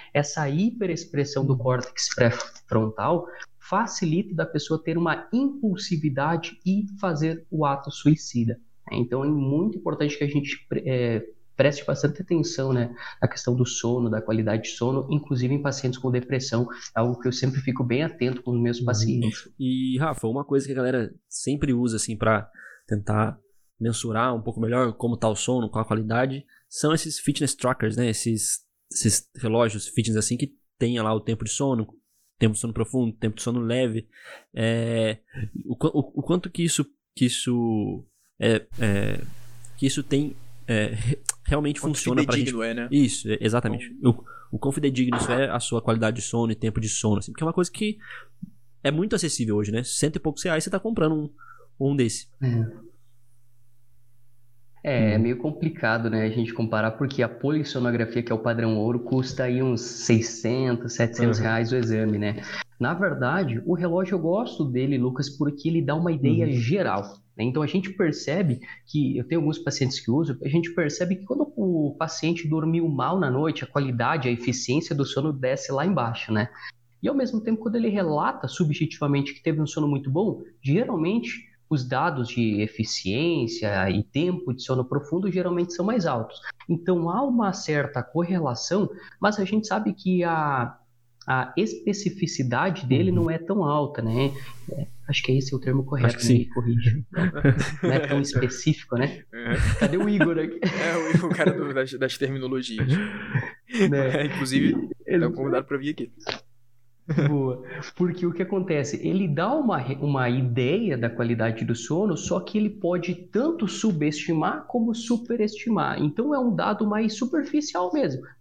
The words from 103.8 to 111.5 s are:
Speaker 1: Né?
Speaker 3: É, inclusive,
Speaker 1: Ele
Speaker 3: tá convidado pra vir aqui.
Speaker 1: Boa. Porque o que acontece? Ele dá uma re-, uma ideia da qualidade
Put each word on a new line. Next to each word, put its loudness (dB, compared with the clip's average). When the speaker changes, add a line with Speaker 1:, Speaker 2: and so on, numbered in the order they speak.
Speaker 1:
Né? 2
Speaker 3:
É, 0
inclusive, 2
Speaker 1:
Ele 4
Speaker 3:
tá 2
convidado -2
pra -4
vir -4
aqui. -8
Speaker 1:
Boa. 0
Porque 0
o 0
que -4
acontece? -2
Ele 0
dá 0
uma 2
re-, -4
uma 2
ideia 2
da 0
qualidade 0